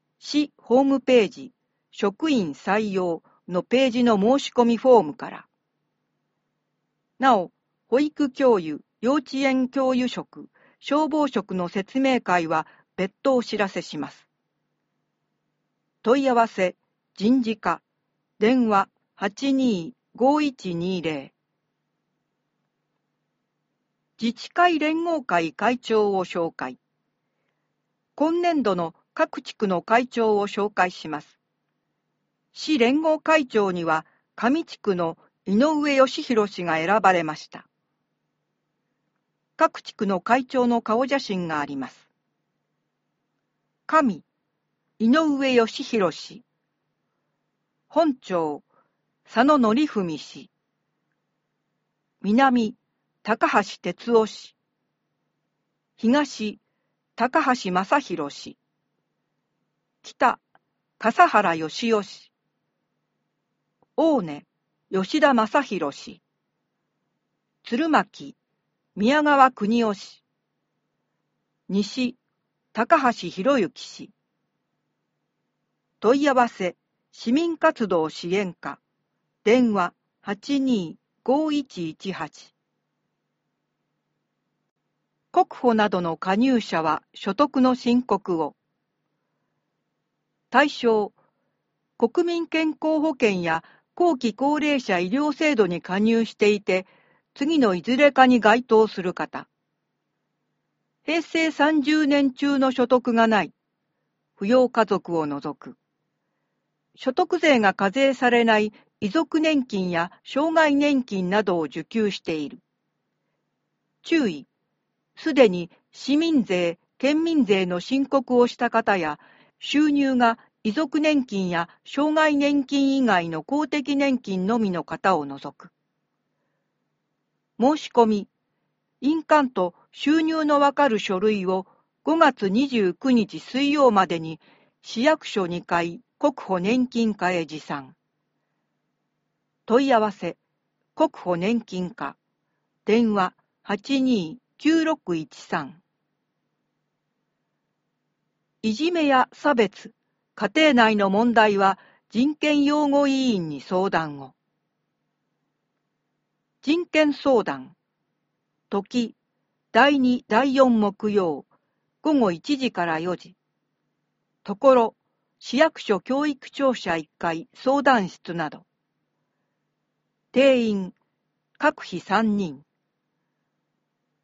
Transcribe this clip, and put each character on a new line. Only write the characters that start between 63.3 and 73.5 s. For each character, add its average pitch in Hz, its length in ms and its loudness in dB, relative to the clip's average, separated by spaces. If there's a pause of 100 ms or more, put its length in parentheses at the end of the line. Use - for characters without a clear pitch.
大 294 260 2
根、 147 240 -12 (460)
吉 190 300 -2
田 285 120 4
正 233 280 0
弘 156 360 -8
氏。 - 240 -20 (1400)
鶴 277 240 -2
巻、 214 480 -2 (640)
宮 269 260 2
川 277 260 6
邦 233 360 -2
夫 214 80 -2
氏。 - 320 -16 (1400)
西、 208 480 -4 (560)
高 240 260 2 (140)
橋 175 160 -10
博 254 300 0